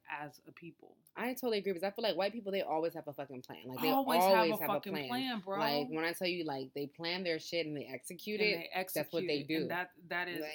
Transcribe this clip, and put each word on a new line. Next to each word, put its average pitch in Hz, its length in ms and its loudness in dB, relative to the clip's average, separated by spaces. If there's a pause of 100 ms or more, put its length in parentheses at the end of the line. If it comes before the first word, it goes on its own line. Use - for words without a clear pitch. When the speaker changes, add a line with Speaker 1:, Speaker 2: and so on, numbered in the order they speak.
(100)
Speaker 1:
as 147 360 -8
a 147 60 -18
people. - 440 -18 (200)
Speaker 2:
I 240 180 -2
totally 240 240 0
agree, 190 140 0
because 170 140 -4
I 202 40 0
feel 233 140 -8
like 185 120 2
white 196 160 2
people, 202 200 -6
they 196 100 2
always 160 320 0
have 156 140 -8
a 143 40 -8
fucking 135 300 -8
plan. 110 240 -12
Like, 131 140 -6
they - 100 4
Speaker 1:
Always 269 300 6
Speaker 2:
always 196 300 8
Speaker 1:
have 208 100 0
a - 20 0
Speaker 2:
have 151 120 2
a - 40 -
Speaker 1:
fucking 196 140 -6
Speaker 2:
plan. 143 160 -2
Speaker 1:
plan, 247 320 -2
bro. 190 200 -4
Speaker 2:
Like, 147 300 2
when 160 140 0
I 170 80 2
tell 185 160 -2
you, 175 160 0
like, 135 300 -4
they 143 120 -4
plan 175 380 -4
their 160 140 2
shit 165 280 -2
and 151 100 -4
they 131 100 -6
execute 180 540 -6
Speaker 1:
And 214 80 4
Speaker 2:
it, 202 60 4
Speaker 1:
they 165 160 -6 (240)
Speaker 2:
that's 151 180 -2
what 175 140 0
they - 80 -
Speaker 1:
execute 143 80 0
it. 139 60 -8
Speaker 2:
do. 156 80 2
Speaker 1:
And 160 140 0
that, 180 200 -4 (180)
that 175 200 -2
is, 170 140 -4
Speaker 2:
Like, 151 120 -6